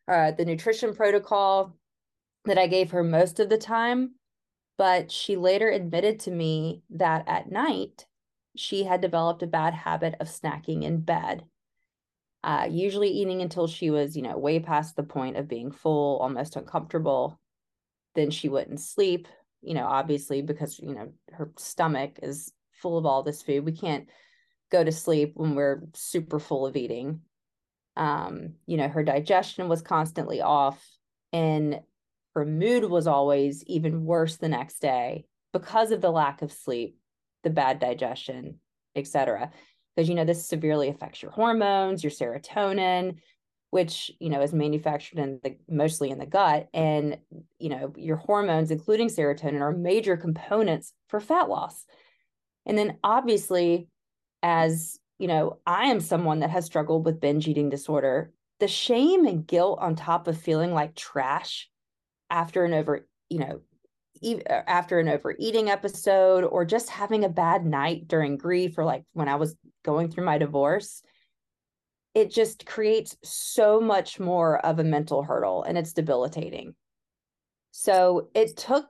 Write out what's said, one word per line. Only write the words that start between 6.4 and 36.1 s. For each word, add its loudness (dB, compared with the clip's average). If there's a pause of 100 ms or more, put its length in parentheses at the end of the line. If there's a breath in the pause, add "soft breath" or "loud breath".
that 0
at -4
night, -4 (500)
she -4
had 2
developed 0
a -4
bad 0
habit -4
of -8
snacking -6
in -2
bed, -2 (1000)
uh, 0
usually 0
eating -2
until -2
she -4
was, 0
you -6
know, -6
way 0
past -2
the -2
point -6
of -6
being -8
full, 0
almost -6
uncomfortable. -4 (760)
Then 0
she -6
wouldn't -4
sleep, -2 (340)
you -6
know, -2
obviously -2
because, -8
you -12
know, -12 (180)
her -12
stomach -4
is -12 (200)
full -6
of -2
all 2
this -8
food. -2
We -4
can't -6 (640 soft breath)
go 6
to 0
sleep 0
when 0
we're 0 (120)
super -6
full -2
of -4
eating. -6 (760)
Um, -4 (120)
you -2
know, 0
her -2
digestion 0
was 0
constantly -2
off, 0 (480)
and 0 (540)
her -2
mood 0
was 0
always 2
even -2
worse 0
the -4
next -4
day -2 (260)
because 0
of 0
the 2